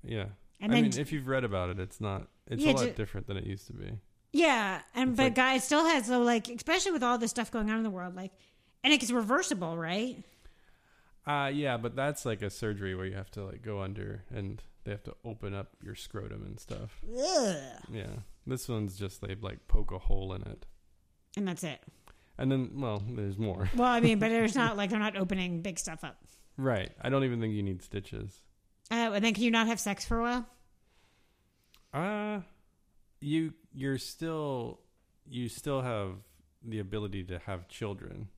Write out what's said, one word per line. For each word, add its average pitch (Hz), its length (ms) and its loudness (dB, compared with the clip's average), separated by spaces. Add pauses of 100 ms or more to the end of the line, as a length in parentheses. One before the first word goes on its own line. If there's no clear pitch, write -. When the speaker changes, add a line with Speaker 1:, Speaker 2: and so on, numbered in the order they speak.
Speaker 1:
Yeah. 110 240 -4 (320)
Speaker 2:
And 208 120 2
Speaker 1:
I 240 40 8
Speaker 2:
then 233 80 10
Speaker 1:
mean, - 80 6
Speaker 2:
d- 135 100 0
Speaker 1:
if 143 100 -2
you've 139 160 -2
read 131 160 2
about 95 260 0
it, 92 100 -4
it's 92 220 -8
not, 98 260 -4 (200)
it's 117 160 -2
Speaker 2:
Yeah, 302 80 6
Speaker 1:
a - 20 8
lot 254 120 4
Speaker 2:
ju- 240 80 -2
Speaker 1:
different 104 340 -6
than 98 100 -6
it 104 80 -6
used 101 220 -8
to - 60 -14
be. 98 260 -10 (340)
Speaker 2:
Yeah, 233 480 4 (120)
and 254 180 2
Speaker 1:
It's 226 60 0
Speaker 2:
but 262 60 6
Speaker 1:
like 240 120 4
Speaker 2:
guys 262 280 4
still 302 220 4
has, 294 220 4
so, 247 140 4
like, 240 280 4
especially 349 420 0
with 285 120 2
all 247 140 4
this 233 140 0
stuff 233 200 -2
going 214 180 0
on 220 80 2
in 226 60 0
the 226 60 0
world, 180 260 -6
like, 185 160 -10 (520)
and 277 100 8
it's 254 180 4
reversible, 220 640 2
right? 185 460 -2 (1000)
Speaker 1:
Uh, 143 280 2
yeah, 139 240 2
but 120 180 -4
that's, 139 300 -2
like, 113 160 0
a 104 80 -2
surgery 98 460 -2
where 92 100 -4
you 95 100 -6
have 98 160 -8
to, 104 140 -8
like, 95 160 -10
go 104 200 -6
under 101 420 -6 (100)
and 104 280 -6 (220)
they 110 80 -6
have 104 120 -8
to - 120 -12 (100)
open 104 280 -8
up 98 300 -10
your 98 120 -12
scrotum 104 480 -10
and 98 160 -12
stuff. 107 400 -12 (180)
Speaker 2:
Ugh. 269 380 4 (360)
Speaker 1:
Yeah. 104 260 -8 (280)
This 131 240 -4
one's 104 280 -2
just, 98 240 -8
they, 101 140 -6
like, 104 320 -10
poke - 240 8
a 92 80 -4
hole 95 340 4
in 98 100 -6
it. - 220 -10 (680)
Speaker 2:
And 202 120 0
that's 180 160 -4
it. 151 180 -6 (560)
Speaker 1:
And 131 140 2
then, 131 240 0
well, 113 320 -2
there's 101 300 -4
more. 101 340 0
<laughs> - 40 2
Speaker 2:
Well, 240 140 6
I 240 120 4
mean, 226 180 6
but 220 100 4
there's 226 260 4
not, 226 220 4
like, 202 120 0
they're 220 100 2
not 214 180 0
opening 180 440 0
big 180 180 -6
stuff - 240 -6
up. 143 180 -12 (360)
Speaker 1:
Right. 123 340 0 (100)
I 120 80 0
don't 135 140 4
even 120 180 2
think 113 120 0
you 104 100 0
need 95 180 -2
stitches. 104 600 -8 (480)
Speaker 2:
Uh, 226 240 2
and 202 120 2
then 226 80 4
can 202 100 0
you 240 80 4
not 226 160 6
have 233 140 0
sex 202 240 -2
for 226 140 2
a - 20 0
while? 240 240 -2 (1500)
Speaker 1:
Uh, 208 460 -2 (800)
you, 151 340 0 (200)
you're 135 240 -2
still, 143 840 -4 (480)
you 123 220 -4
still 135 320 -2
have 107 300 -2 (520)
the 110 160 -6
ability 98 460 -4
to 90 140 -6
have 90 280 -8
children. 98 720 -8